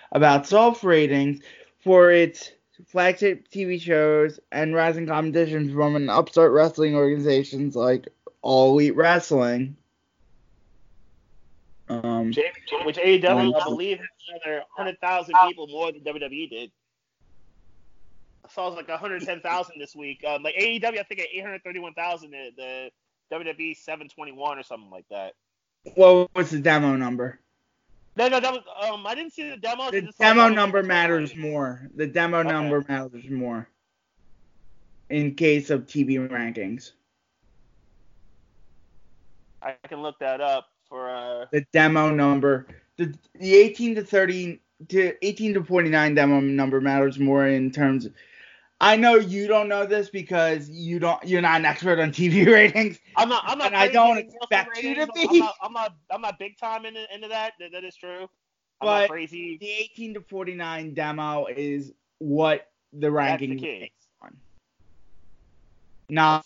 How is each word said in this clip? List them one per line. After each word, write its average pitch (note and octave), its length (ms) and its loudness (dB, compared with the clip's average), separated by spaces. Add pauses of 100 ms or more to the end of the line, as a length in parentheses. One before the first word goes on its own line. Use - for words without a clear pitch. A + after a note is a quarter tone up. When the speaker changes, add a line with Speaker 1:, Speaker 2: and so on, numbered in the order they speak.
(120)
Speaker 1:
about C#3+ 360 4
soft A3+ 360 4
ratings C#3+ 580 2 (420)
for F3+ 280 8
its E3+ 400 2 (360)
flagship F3+ 600 0
T G3 160 -6
V F3+ 120 -4
shows D3+ 640 2 (120)
and D#3 220 -4
rising E3 320 0
competition D#3 680 -2
from D3 220 0
an C#3+ 140 -2
upstart D3+ 420 4
wrestling D3+ 440 2
organizations C#3+ 800 0
like B2+ 320 0 (340)
All C3 300 4
Elite D3 240 4
Wrestling. C#3 800 0 (2250)
Um, A#2 440 -4 (520)
Speaker 2:
Which D3+ 120 -6
A F3 100 0
E F#3+ 120 6
W, E3 340 2
I D3+ 60 0
Speaker 1:
um, - 60 0
Speaker 2:
believe, F3+ 340 -6
has F3+ 80 -16 (220)
another D#3 340 -10 (120)
hundred F#3 240 -10
thousand F3+ 360 -2 (100)
people E3 220 -4
more D#3+ 240 -8
than D3+ 120 -18
W D3+ 160 -10
W C#3+ 220 -12
E D#3+ 60 -12
did. D3 240 -16 (1700)
I - 60 -20
saw F3+ 160 -8
it - 40 -8
was E3+ 60 -14
like E3 120 -14
a D#3+ 80 -8
hundred F#3 260 -10
ten F3 180 -10
thousand F3 380 -8
this C#3+ 160 -18
week. C#3+ 300 -14
Um, D3 160 -6
like, D#3 140 -8
A G3 160 -2
E A#3 80 -6
W, A3+ 200 -6
I G3+ 40 -8
think, G3 160 -12
at E3+ 140 -8
eight F#3 80 -10
hundred G3 220 -14
thirty-one F3 300 -14
thousand, E3 380 -10
the, C3+ 240 -18
the C3 360 -16 (400)
W E3 200 -10
W D#3+ 180 -10
E D#3 40 -10
seven D3+ 340 -14
twenty-one C#3+ 500 -10
or C3 60 -16
something G#2+ 260 -18
like F#2 200 -20
that. G2 240 -12 (640)
Speaker 1:
What F3+ 380 6
was E3 180 -4
the D3+ 80 -4
demo D3 360 2
number? B2 440 -6 (760)
Speaker 2:
No, A#3 120 0
no, B3+ 120 0
that C4 120 -2
was, B3 120 -8 (180)
um, G#3 260 -6
I A#3 80 -6
didn't D#4+ 160 -12
see D4 180 -14
the C#4 60 -16
demo. A#3 280 -8
I C4+ 80 -6
Speaker 1:
The G3 100 -2
Speaker 2:
just F3+ 160 -12
saw A3 80 4
Speaker 1:
demo A3+ 240 8
Speaker 2:
the A3 60 0
Speaker 1:
number G3+ 240 2
Speaker 2:
number. F#3+ 40 2
Speaker 1:
matters E3+ 540 0
more. C#3 580 -8
The D3+ 100 -4
demo E3+ 340 -2
Speaker 2:
Okay. D#3+ 100 0
Speaker 1:
number D3 400 -2
matters C3 400 -10
more A#2+ 400 -8 (1400)
in D3 260 -2
case D3 340 2
of C3+ 180 -2
T C#3+ 160 -2
V C3 140 0
rankings. A#2 760 -8 (2750)
Speaker 2:
I C3+ 140 -10 (120)
can D3 140 -14
look D3 180 -12
that C3+ 220 -6
up C#3 280 -4 (200)
for, B2+ 200 -12
uh B2 420 -10
Speaker 1:
The D3 200 -4
demo D#3 380 4
number. C#3+ 560 0 (320)
The, D#3+ 160 -6 (220)
the F#3+ 200 2
eighteen A3+ 400 6
to G#3+ 80 -4
thirty F#3 560 -2 (300)
to F#3 240 2 (120)
eighteen G#3 280 -2
to F#3+ 100 -2
forty-nine D#3 520 2
demo C#3+ 240 4
number C#3 420 0
matters C#3 380 0
more C#3 280 2
in C3 240 0
terms C3+ 340 0
of, - 80 -14 (680)
I G#3+ 140 6
know A#3 200 6
you G3+ 320 0
don't G#3 200 2
know G3+ 180 -4
this G3+ 240 -4
because D#3+ 600 -2
you E3+ 300 -8
don't, E3+ 260 -2
you're F3+ 160 0
not E3 180 4
an D#3+ 60 0
expert E3+ 340 0
on D#3 140 0
T F3 160 0
V F#3 200 6
<laughs> - 20 10
ratings. G#3 460 4 (200)
Speaker 2:
I'm A3+ 120 4
not, A#3 160 -2
I'm B3 120 -4
not A3 100 -2
Speaker 1:
And G3+ 80 -4
I G3 120 2
Speaker 2:
crazy B3+ 60 -4
Speaker 1:
don't A#3 240 4
Speaker 2:
into G#3 40 -6
Nielsen - 200 -18
Speaker 1:
expect A3 420 -4
you C#4 120 -6
to D4+ 60 -4
Speaker 2:
ratings. D#4 80 -4 (100)
I'm, E4 100 -2
Speaker 1:
be. E4+ 100 6
Speaker 2:
I'm - 0 -
not, G#3+ 220 0
I'm G#3+ 120 -10
not, A3 220 -8 (160)
I'm G#3 100 -8
not G#3 180 -10
big G#3 180 -16
time A3 280 -10
into, A3 280 -16
into G#3+ 140 -16
that. A3 320 -8
That, F3 140 -18
that F#3 100 -14
is F3+ 120 -18
true. F3+ 340 -16 (500)
I'm - 80 -6
not G#3 140 2
Speaker 1:
But G3+ 80 2
Speaker 2:
crazy. E3 480 -12
Speaker 1:
the G3+ 120 -14
eighteen A3 440 -10
to G3+ 80 -16
forty-nine E3+ 720 -12
demo D3+ 540 -6
is C#3+ 440 -8 (280)
what D3+ 520 0 (220)
the D3 60 -20
Speaker 2:
That's - 20 -16
the D3 100 0
Speaker 1:
ranking C3+ 480 -2
Speaker 2:
case. A#2+ 240 -12 (160)
Speaker 1:
is - 80 -20 (140)
on. - 160 -20 (1700)
Not D#3 360 4